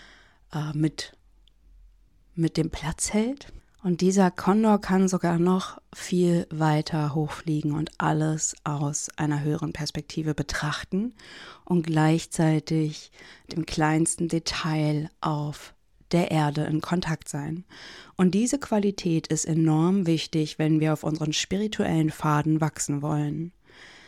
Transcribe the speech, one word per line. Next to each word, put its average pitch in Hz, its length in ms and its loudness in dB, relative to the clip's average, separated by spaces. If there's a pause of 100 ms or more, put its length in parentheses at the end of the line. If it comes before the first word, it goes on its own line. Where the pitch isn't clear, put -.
(520)
äh, 151 220 -4
mit, 156 420 -4 (1160)
mit 160 220 0
dem 156 140 0
Platz - 420 -6
hält. 226 400 -2 (300)
Und 180 200 0
dieser 185 280 6
Kondor 208 500 4
kann 190 280 4
sogar 170 300 0
noch 185 420 2 (140)
viel 175 560 2
weiter 156 640 0
hochfliegen 151 580 -2
und 156 240 -4
alles 156 680 0
aus 147 540 -4
einer 151 260 0
höheren 151 300 -2
Perspektive 151 600 -4
betrachten 185 800 -4 (500)
und 170 220 2
gleichzeitig 156 1200 2 (400)
dem 160 140 -4
kleinsten 160 640 0
Detail 156 800 -2 (140)
auf 147 520 -4 (380)
der 175 180 2
Erde 151 340 2
in 156 160 0
Kontakt 165 480 -4
sein. 151 360 -8 (520)
Und 185 180 4
diese 240 240 2
Qualität 202 680 0
ist 156 180 -2
enorm 160 600 4
wichtig, 156 520 0
wenn 156 220 2
wir 156 120 2
auf 151 120 -4
unseren 156 280 -2
spirituellen 185 800 0
Faden 156 500 0
wachsen 147 400 -2
wollen. 151 520 -4 (560)